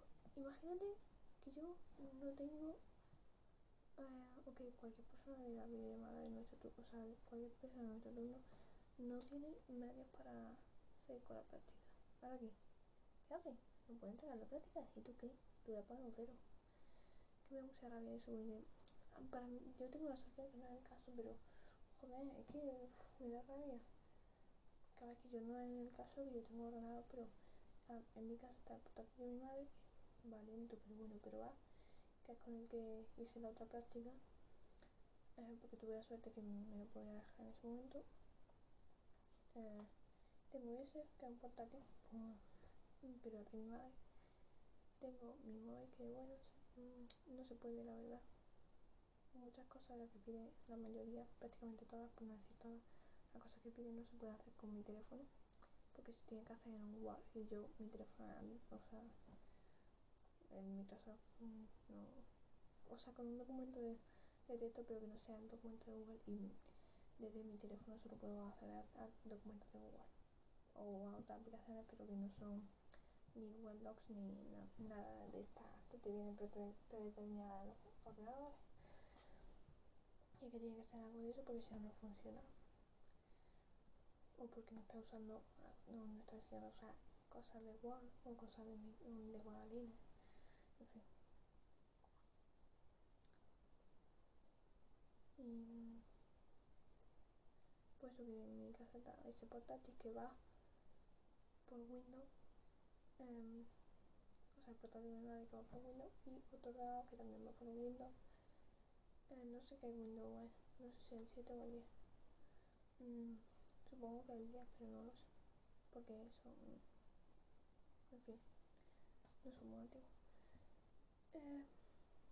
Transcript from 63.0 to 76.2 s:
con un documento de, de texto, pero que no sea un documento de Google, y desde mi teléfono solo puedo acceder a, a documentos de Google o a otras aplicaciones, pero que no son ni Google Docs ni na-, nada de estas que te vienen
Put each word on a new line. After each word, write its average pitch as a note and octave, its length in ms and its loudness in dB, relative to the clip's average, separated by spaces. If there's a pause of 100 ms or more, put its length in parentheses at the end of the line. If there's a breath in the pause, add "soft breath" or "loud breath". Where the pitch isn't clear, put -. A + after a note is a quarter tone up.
con A#3+ 140 4
un A#3+ 120 6
documento B3+ 440 4
de, A#3 160 6 (500 loud breath)
de B3 100 6
texto, A#3 280 6
pero A3 140 4
que G#3+ 80 2
no G#3+ 100 0
sea A3+ 180 0
un A3 120 -2
documento A3+ 420 0
de A3 80 2
Google, A3 280 0
y G3+ 240 6 (680 loud breath)
desde A3 260 2
mi G#3+ 140 0
teléfono G#3 400 0
solo G#3 180 -2
puedo G3+ 320 4
acceder G#3 260 0
a, G#3+ 300 0
a A3+ 40 0 (160)
documentos G#3 480 -2
de G#3+ 60 -4
Google G#3+ 260 -4 (680)
o G3+ 340 4
a G3+ 100 2
otras A3+ 220 0
aplicaciones, A3+ 500 0
pero A3 160 -2
que G3+ 100 6
no G3+ 140 8
son G#3 320 4 (720 loud breath)
ni A3 140 0
Google G#3+ 320 0
Docs A3 300 0
ni G3 220 4 (180)
na-, G3+ 180 0 (100)
nada G#3+ 500 2
de - 120 2
estas G#3 260 0 (240)
que B3 80 -2
te A3 120 6
vienen G#3 260 8